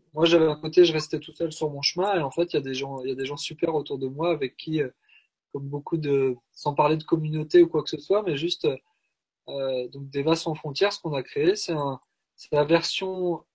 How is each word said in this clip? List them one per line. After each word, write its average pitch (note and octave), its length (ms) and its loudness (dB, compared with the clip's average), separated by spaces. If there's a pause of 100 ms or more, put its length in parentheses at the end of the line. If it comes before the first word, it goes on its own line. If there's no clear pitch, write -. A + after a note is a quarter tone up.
(140)
moi, D3+ 100 2
j'avais E3 220 6
un D3+ 100 2
côté, D#3+ 280 6
je E3 80 2
restais D#3 260 -2
tout - 160 -12
seul E3 180 -4
sur D#3 180 -4
mon C#3 120 -10
chemin, F#3+ 360 0
et D#3+ 40 0
en C3+ 80 -4
fait, E3+ 220 -2
il - 40 0
y - 20 4
a C#3 40 -2
des C3+ 120 -6
gens, C3+ 280 -6
il C3 60 -6
y C3+ 40 -2
a - 20 -2
des C3+ 120 -6
gens C#3+ 100 -8
super D#3+ 380 -4
autour C#3+ 240 -4
de C3+ 100 -4
moi D3 220 -2
avec C#3+ 260 -2
qui, D#3 240 -4
euh, C3 80 -2 (640)
comme C#3 160 -8
beaucoup C#3+ 280 -6
de, C#3 400 0 (160)
sans - 220 -6
parler D3+ 220 2
de D#3 80 -6
communauté D#3 580 4
ou E3 60 6
quoi D#3 140 0
que - 80 -8
ce D#3 80 -6
soit, G3+ 240 2
mais F3 140 -2
juste, E3 300 -2 (840)
euh, C3 400 -4
donc C#3 220 -12
Deva C#3 240 2
Sans D#3+ 200 -4
Frontières, D#3 380 0
ce - 80 -10
qu'on D#3 140 -6
a C3 80 -2
créé, D#3+ 340 2
c'est F#3 160 -6
un, C#3+ 280 -2 (360)
c'est - 160 -12
la D3 120 4
version, F3 800 0 (100)